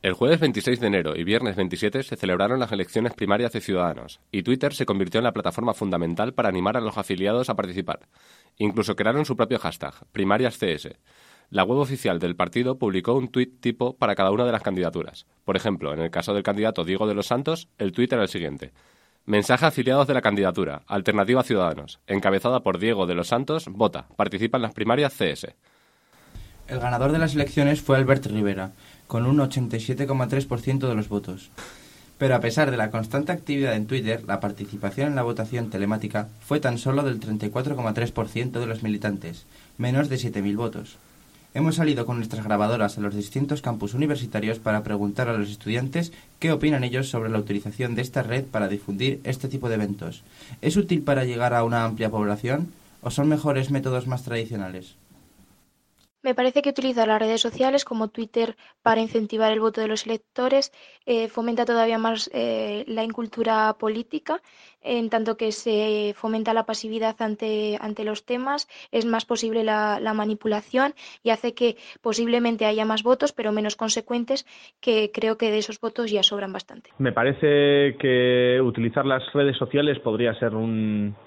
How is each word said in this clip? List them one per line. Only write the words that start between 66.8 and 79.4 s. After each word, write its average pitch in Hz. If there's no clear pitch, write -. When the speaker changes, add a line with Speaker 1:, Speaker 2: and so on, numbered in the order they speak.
Speaker 3:
ante, 214
ante 214
los 214
temas, 262
es 226
más 226
posible 226
la, 214
la 220
manipulación 214
y 226
hace 233
que 233
posiblemente 233
haya 214
más 220
votos, 254
pero 214
menos 214
consecuentes, 233
que 220
creo 220
que 226
de 214
esos 214
votos 226
ya 208
sobran 196
bastante. -
Speaker 4:
Me 127
parece 143
que 123
utilizar 120
las 131
redes 139